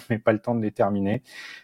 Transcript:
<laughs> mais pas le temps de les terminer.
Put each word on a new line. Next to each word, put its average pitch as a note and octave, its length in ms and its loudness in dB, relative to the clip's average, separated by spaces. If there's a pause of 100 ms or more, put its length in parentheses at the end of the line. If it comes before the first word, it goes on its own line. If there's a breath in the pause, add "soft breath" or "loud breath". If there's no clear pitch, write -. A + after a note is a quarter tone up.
<laughs> - 60 -16
mais A2 100 0
pas A2+ 120 2
le G#2+ 80 2
temps A#2+ 160 -2
de A#2 60 -2
les G#2 100 -2
terminer. G2 500 0 (420 loud breath)